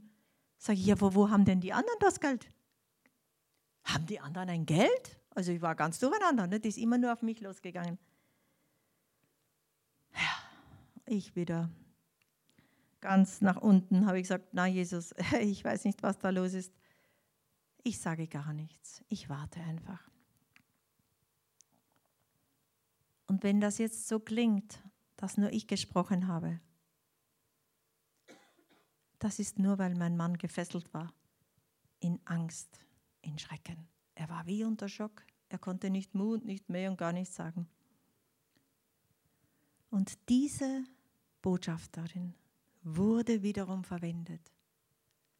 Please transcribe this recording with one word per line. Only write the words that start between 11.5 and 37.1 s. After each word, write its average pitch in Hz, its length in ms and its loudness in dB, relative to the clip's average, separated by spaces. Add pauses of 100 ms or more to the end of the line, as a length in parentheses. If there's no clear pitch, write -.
ganz 190 400 4
nach 190 160 6
unten 190 500 6
habe 185 100 2
ich 185 60 0
gesagt, 185 300 -4
„Na 185 120 2
Jesus, 180 520 -2
<laughs> - 220 0
ich 202 240 0
weiß 220 220 -2
nicht, 202 160 0
was 196 160 0
da 185 140 -2
los 185 220 0
ist.“ 185 200 -8 (1120)
Ich 233 160 -4
sage 160 280 -4
gar 151 260 -8
nichts, - 560 -14
ich - 200 -8
warte 147 300 -10
einfach. 165 500 -10 (3250)
Und 196 160 0
wenn 202 180 4
das 208 160 0
jetzt 226 300 -4
so 220 120 -2
klingt, 220 600 0 (360)
dass - 200 -4
nur 202 140 2
ich 220 160 -4
gesprochen 185 600 0
habe, 165 320 -4 (2500)
das 208 200 -2
ist 202 200 -4
nur, 196 180 4
weil 185 180 0
mein 170 220 0
Mann 170 200 0
gefesselt 175 560 -6
war, 165 200 -10 (840)
in 170 260 -2
Angst, - 540 -6 (420)
in 151 180 -10
Schrecken. 160 480 -14 (280)
Er 156 140 -10
war 165 160 -10
wie 208 180 -4
unter 214 260 -4
Schock, - 360 -10 (240)
er 185 100 -8
konnte 185 300 -4
nicht 190 240 -2
Mu, 214 240 0
nicht 196 320 -8
Meh 185 180 -4
und 190 100 -4
gar 170 160 -2